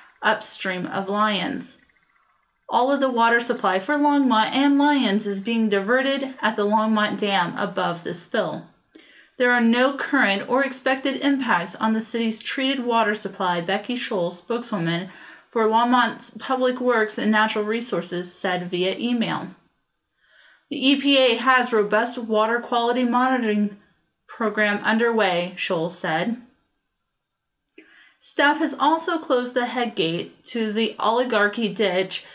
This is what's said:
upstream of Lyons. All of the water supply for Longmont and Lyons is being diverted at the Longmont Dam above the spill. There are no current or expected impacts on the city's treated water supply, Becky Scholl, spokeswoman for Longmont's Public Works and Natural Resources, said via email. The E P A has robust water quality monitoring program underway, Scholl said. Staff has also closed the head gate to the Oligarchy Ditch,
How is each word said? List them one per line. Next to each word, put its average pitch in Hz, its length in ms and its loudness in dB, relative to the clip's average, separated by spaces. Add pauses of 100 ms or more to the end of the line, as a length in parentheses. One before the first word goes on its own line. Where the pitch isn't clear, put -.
(220)
upstream 185 640 -2
of 190 240 -6
Lyons. 202 680 -2 (920)
All 262 240 2
of 277 80 0
the 262 80 2
water 233 320 4
supply 202 380 0
for 294 160 -2
Longmont 277 580 4
and 277 240 4
Lyons 233 500 2
is 196 140 -4
being 226 260 0
diverted 262 760 0
at 220 140 0
the 208 100 0
Longmont 208 540 0
Dam 190 380 0
above 175 480 -4
the - 80 -6
spill. 160 540 -4 (720)
There 247 140 2
are 247 80 4
no 247 380 4
current 202 500 0
or 269 160 2
expected 269 540 -2
impacts 226 580 0
on 220 160 0
the 220 80 0
city's 226 400 -2
treated 262 460 -2
water 226 300 2
supply, 185 440 -2
Becky 202 360 -2
Scholl, 190 360 -2
spokeswoman 185 760 -4 (400)
for 220 160 0
Longmont's 240 640 2
Public 254 500 -2
Works 233 380 0
and 214 160 2
Natural 220 320 2
Resources, 180 680 -4
said 180 380 -4
via 185 260 -2
email. 220 520 -2 (1200)
The - 160 -4
E 277 140 4
P 277 180 4
A 247 200 4
has 247 340 2
robust 214 460 0
water 220 420 0
quality 240 460 0
monitoring 233 720 0 (500)
program 208 560 -2
underway, 208 720 2
Scholl 170 340 -2
said. 180 520 -2 (1800)
Staff 302 380 2
has 311 200 -2
also 320 400 0
closed 247 360 -2
the 240 140 0
head 226 280 -4
gate 165 480 -4
to 220 300 -4
the 220 260 0
Oligarchy 220 720 0
Ditch, 185 640 -2